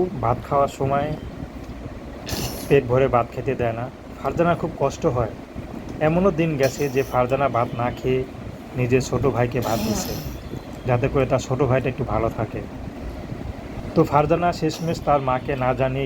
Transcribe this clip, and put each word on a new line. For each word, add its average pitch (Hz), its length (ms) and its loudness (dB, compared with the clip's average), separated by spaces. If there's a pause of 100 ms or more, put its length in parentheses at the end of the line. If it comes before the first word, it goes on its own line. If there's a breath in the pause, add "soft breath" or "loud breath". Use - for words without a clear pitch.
(220)
ভাত 120 160 2 (100)
খাওয়ার 139 320 2
সময় 139 300 0 (1600)
পেট 139 240 6
ভরে 131 160 6
ভাত 120 260 4
খেতে 131 220 -2
দেয় 117 240 0
না। 120 60 -6 (340)
ফারজানার 160 420 2
খুব 165 100 -2 (100)
কষ্ট 139 240 0
হয়। 123 280 2 (760)
এমনও 180 240 4
দিন 160 200 2 (100)
গেছে 135 220 2 (120)
যে 135 60 4 (100)
ফারজানা 127 380 4
ভাত 120 200 2 (120)
না 120 60 2 (120)
খেয়ে 131 220 2 (580)
নিজের 127 300 4
ছোট 160 140 0 (120)
ভাইকে 120 320 2
ভাত 110 200 2
দিছে, 101 260 -2 (760)
যাতে 123 240 4
করে 131 180 4
তার 127 160 4
ছোট 127 120 0 (100)
ভাইটা 127 240 2
একটু 127 100 -4 (100)
ভালো 110 140 2 (100)
থাকে। 113 240 -4 (1300)
তো 170 60 4 (120)
ফারজানা 160 380 4 (100)
শেষমেশ 160 460 -2
তার 147 240 4
মাকে 127 240 0 (100)
না 127 60 4 (100)
জানিয়ে 135 260 0